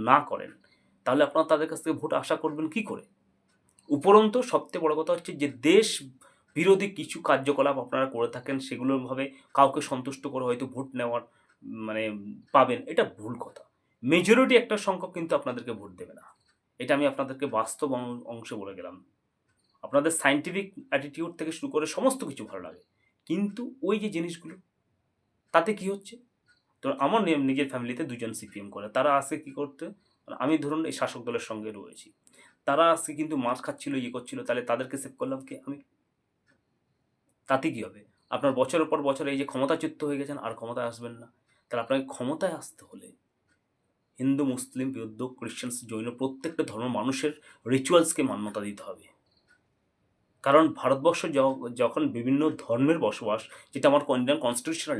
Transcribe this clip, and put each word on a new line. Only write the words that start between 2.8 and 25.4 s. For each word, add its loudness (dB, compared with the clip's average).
করে? -8
উপরন্তু 8
সবচেয়ে 0
বড় 4
কথা 0
হচ্ছে -8
যে 2
দেশ 8
বিরোধী 6
কিছু -8
কার্যকলাপ 4
আপনারা 0
করে 2
থাকেন, -6
সেগুলোভাবে -2
কাউকে 6
সন্তুষ্ট -6
করে -4
হয়তো -2
ভোট -8
নেওয়ার, -2
মানে, -2
পাবেন, 6
এটা 4
ভুল -8
কথা। -18
মেজরিটি 6
একটা -2
সংখ্যক -2
কিন্তু -2
আপনাদেরকে -6
ভোট -16
দেবে -14
না, -20
এটা -2
আমি 2
আপনাদেরকে -4
বাস্তব -2
অং-, -8
অংশে -12
বলে -10
গেলাম। -14
আপনাদের 2
সায়েন্টিফিক 0
অ্যাটিটিউড -4
থেকে -6
শুরু -8
করে 0
সমস্ত 2
কিছু -12
ভালো -12
লাগে, -18
কিন্তু -2
ওই 2
যে -4
জিনিসগুলো, -8